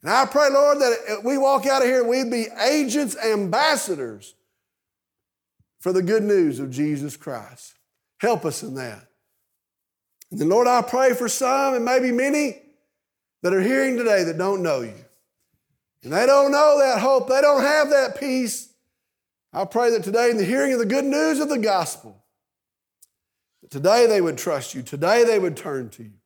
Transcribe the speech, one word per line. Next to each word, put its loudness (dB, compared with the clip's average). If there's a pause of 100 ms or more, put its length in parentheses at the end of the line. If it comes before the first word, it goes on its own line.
And -6
I 4
pray, 2
Lord, 4
that -2
we 0
walk 2
out 2
of 2
here 2
and 0
we'd 0
be -4 (160)
agents, 0
ambassadors -2 (1400)
for -4
the 0
good 0
news 0
of -8
Jesus -4
Christ. -14 (440)
Help 0
us -6
in -12
that. -12 (1200)
And -10
then, -2
Lord, 4
I 2
pray 0
for -4
some -2
and -2
maybe 0
many -2 (800)
that 0
are 2
hearing 0
today 2
that -4
don't -2
know -2
you. -12 (1120)
And -10
they 2
don't 4
know 4
that 2
hope. 2
They 2
don't 4
have 2
that 0
peace. -6 (800)
I -4
pray 0
that -2
today 0
in 0
the -2
hearing 0
of -2
the -2
good 0
news 0
of -2
the -2
gospel, -4 (1400)
that -20
today 2
they 2
would -2
trust -6
you. -10
Today 0
they 2
would -4
turn -10
to -20
you. -20 (140)